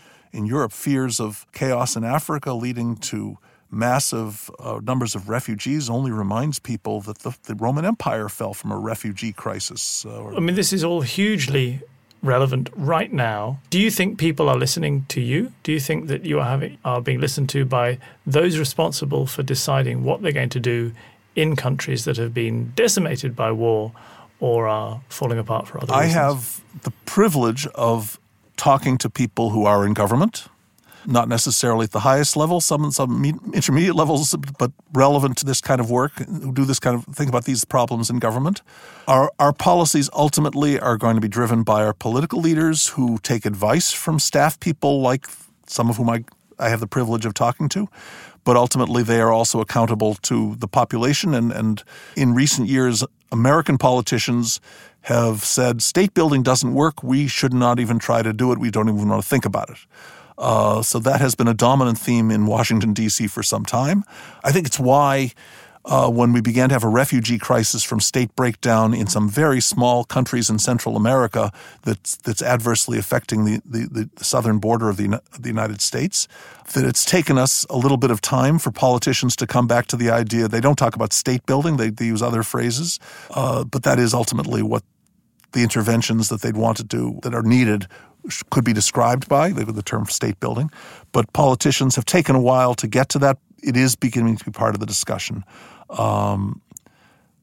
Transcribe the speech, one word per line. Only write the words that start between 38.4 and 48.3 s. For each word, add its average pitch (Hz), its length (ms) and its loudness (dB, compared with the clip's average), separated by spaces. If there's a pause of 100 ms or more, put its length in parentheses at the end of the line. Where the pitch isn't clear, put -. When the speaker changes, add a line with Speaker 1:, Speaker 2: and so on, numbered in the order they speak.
Speaker 1:
Our, 135 320 4
our 143 140 6
policies 165 600 2
ultimately 147 640 2
are 120 180 0
going 113 180 2
to 110 60 2
be 110 80 0
driven 117 340 0
by 107 220 2
our 104 100 0
political 131 460 -2
leaders 160 480 2
who 120 340 0
take 113 240 -2
advice 107 460 0
from 156 260 -2
staff 147 400 0
people 143 420 0
like 131 260 0 (400)
some 117 220 -2
of 110 80 0
whom 117 140 0
I, 117 140 -4 (340)
I 113 100 -2
have 113 120 0
the 110 60 -4
privilege 113 380 -2
of 110 80 -4
talking 123 380 -2
to, 202 180 -4 (560)